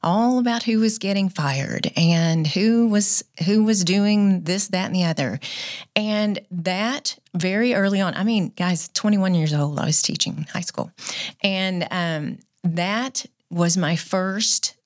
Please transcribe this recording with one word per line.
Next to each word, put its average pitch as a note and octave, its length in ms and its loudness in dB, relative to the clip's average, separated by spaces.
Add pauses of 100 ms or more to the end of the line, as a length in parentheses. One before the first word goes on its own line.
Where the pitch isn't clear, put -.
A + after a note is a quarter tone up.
all A#3 360 2
about A#3 240 0
who A3 160 2
was A3 180 2
getting G3 320 0
fired C#3 640 -2
and E3 500 4
who A3 440 2
was, G#3 340 2 (220)
who G#3+ 180 4
was G#3+ 220 2
doing G3+ 580 4
this, F#3 260 -2
that, F#3 180 -2
and - 80 -4
the F3+ 100 2
other. D3 340 -2 (560)
And G#3+ 460 0 (100)
that F#3 680 -4 (160)
very F#3+ 400 0
early G3 280 2
on, F3+ 140 0
I F#3+ 100 -2
mean, G#3+ 240 0
guys, F3+ 400 -2
twenty-one G3 440 2
years D#3 200 2
old, D3 260 0
I - 60 0
was D3+ 160 0
teaching - 500 -4
high - 100 -6
school. - 300 -8 (500)
And, F#3+ 480 -2
um, E3 500 -4 (240)
that F#3+ 600 -2 (240)
was E3+ 280 2
my E3+ 180 0
first F#3+ 800 -4 (100)